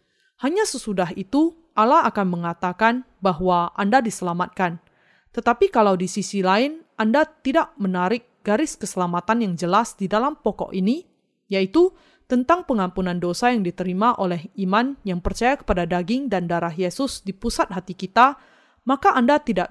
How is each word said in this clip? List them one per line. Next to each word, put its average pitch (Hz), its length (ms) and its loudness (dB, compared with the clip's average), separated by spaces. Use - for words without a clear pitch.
Hanya 359 240 0
sesudah 190 480 -4
itu, 294 400 0
Allah 247 320 4
akan 202 160 -2
mengatakan 180 800 -2
bahwa 175 560 0
Anda 208 240 2
diselamatkan. 180 800 -4
Tetapi 240 340 2
kalau 208 300 4
di 180 100 -4
sisi 196 320 -6
lain, 240 400 0
Anda 247 320 2
tidak - 480 -2
menarik 185 480 -2
garis 226 380 -2
keselamatan 180 680 -2
yang 180 140 -2
jelas 190 400 0
di 190 100 -4
dalam 247 300 -2
pokok - 340 -6
ini, 214 320 -2
yaitu 196 400 2
tentang 294 400 0
pengampunan 185 560 -2
dosa 180 320 0
yang 233 80 0
diterima 185 560 0
oleh 175 320 -2
iman 240 400 0
yang 180 160 -4
percaya 233 400 0
kepada 180 240 -2
daging 190 480 -2
dan 180 160 -2
darah 170 240 -2
Yesus 180 500 -4
di 190 140 -8
pusat - 320 -2
hati 180 240 -8
kita, 240 480 2
maka 277 240 2
Anda 285 300 4
tidak 185 280 -2